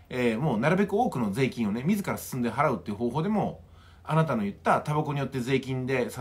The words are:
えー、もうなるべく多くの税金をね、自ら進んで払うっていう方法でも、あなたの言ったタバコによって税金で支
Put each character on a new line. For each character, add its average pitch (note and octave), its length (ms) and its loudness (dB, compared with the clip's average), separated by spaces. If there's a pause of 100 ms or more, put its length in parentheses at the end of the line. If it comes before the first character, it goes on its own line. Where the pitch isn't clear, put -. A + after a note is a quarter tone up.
え B2 280 0
ー、 - 20 -4
も C3+ 180 0
う - 20 0
な C3+ 120 4
る F#3+ 60 4
べ G3+ 100 2
く F#3+ 80 -4
多 A#3 160 2
く - 80 -4
の G#2+ 140 0
税 B2+ 180 0
金 A#2 180 -2
を G2 40 0
ね、 A#2 120 -4
自 G3+ 200 2
ら A2+ 120 -4
進 - 220 -8
ん B2 40 -2
で A#2+ 80 0
払 C#3+ 220 2
う A2+ 40 -2
っ - 20 -6
て G#2 140 -8
い - 20 -4
う - 20 -12
方 A#2+ 140 0
法 D3 120 -2
で G#3 60 -2
も、 G3 340 0 (420)
あ D3+ 100 -2
な D#3+ 100 6
た C3+ 120 0
の G#2 80 0
言 G2+ 80 -2
っ - 20 -8
た E3+ 260 2
タ D3+ 140 -4
バ D#3 80 2
コ D#3 100 -2
に C#3 60 -2
よ C#3 80 -2
っ - 20 -6
て C3 120 -4
税 B2+ 200 2
金 C3 260 -4
で B2+ 240 0
支 B2 100 -10